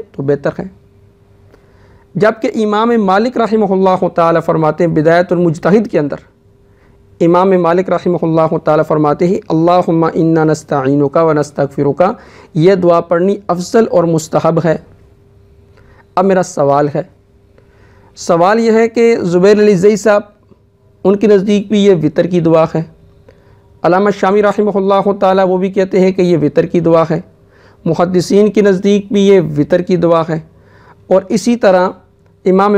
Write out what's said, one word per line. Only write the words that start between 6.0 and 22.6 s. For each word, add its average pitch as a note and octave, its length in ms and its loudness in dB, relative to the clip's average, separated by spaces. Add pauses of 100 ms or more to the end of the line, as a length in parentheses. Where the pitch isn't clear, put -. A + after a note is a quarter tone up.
इमाम F3 360 2
मालिक F3+ 320 -2
रहमहुल्लाह E3 720 -2
ताला D#3 260 0
फरमाते D3+ 420 0
हैं, G#3 120 -2 (120)
अल्लाहुम्मा E3+ 640 0
इन्ना D#3+ 300 0
नस्तईनुका C#3+ 760 -2
व D#3+ 100 2
नस्तगफिरुका, D3 840 -2 (400)
यह F3+ 220 2
दुआ F3 240 2
पढ़नी F3+ 360 -2 (120)
अफजल F3+ 380 0
और E3+ 200 0
मुस्तहब E3 520 -2
है। D#3+ 160 0 (1400)
अब F#3 80 2
मेरा F#3 180 2
सवाल C#3+ 460 0
है, D3+ 200 -6 (1080)
सवाल F#3 420 0
यह A3+ 160 2
है A3+ 140 2
कि A#3 280 2
ज़ुबैर F#3+ 420 2
अली G#3 180 4
जई G#3 200 2
साहब, G#3 360 -2 (720)
उनके G3+ 220 2
नज़दीक G3+ 440 2
भी G#3 80 2
ये G3 180 4
वितर D#3 300 -2
की F3+ 140 -2
दुआ D#3+ 260 2